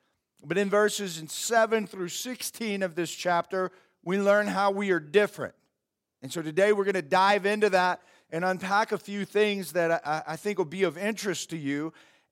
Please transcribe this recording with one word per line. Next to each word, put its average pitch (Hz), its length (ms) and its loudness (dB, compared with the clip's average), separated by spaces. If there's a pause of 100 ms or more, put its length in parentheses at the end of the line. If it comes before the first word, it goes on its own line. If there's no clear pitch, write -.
(440)
But 151 140 -2
in 202 100 2
verses 202 520 2
in 156 80 -14
seven 226 580 0
through 180 240 -8
sixteen 220 720 -6
of 175 140 -4
this 170 160 -4
chapter, 180 600 -2 (320)
we 190 160 -2
learn 202 280 4
how 196 240 2
we 196 180 -2
are 175 100 4
different. 151 540 0 (680)
And 131 100 -12
so 170 80 -6
today 175 320 2
we're 202 120 0
gonna 190 180 0
dive 190 420 4
into 208 240 2
that 180 320 2 (300)
and 165 120 -4
unpack 185 480 0
a 208 60 -2
few 202 260 -6
things 202 500 0
that 165 300 0
I, 151 260 -4
I 160 80 -6
think 202 200 -6
will 175 80 0
be 175 180 -2
of 160 140 0
interest 202 540 -4
to 165 60 -8
you. 147 360 -4 (380)